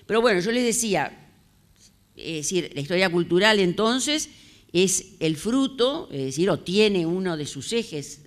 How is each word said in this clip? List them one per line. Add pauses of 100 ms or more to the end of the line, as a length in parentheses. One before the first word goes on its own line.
Pero
bueno,
yo
les
decía, (840)
es
decir,
la
historia
cultural
entonces (420)
es
el
fruto,
es
decir,
o
tiene
uno
de
sus
ejes